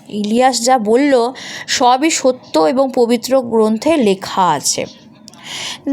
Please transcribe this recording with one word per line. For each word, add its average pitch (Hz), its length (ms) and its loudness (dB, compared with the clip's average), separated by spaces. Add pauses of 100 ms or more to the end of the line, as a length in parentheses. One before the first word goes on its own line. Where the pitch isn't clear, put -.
ইলিয়াস 233 540 0
যা 254 160 4
বলল, 247 540 2 (340)
সবই 262 440 2
সত্য 262 500 -2
এবং 269 340 0
পবিত্র 247 460 0
গ্রন্থে 226 560 0
লেখা 196 540 0
আছে।" - 340 -2 (1080)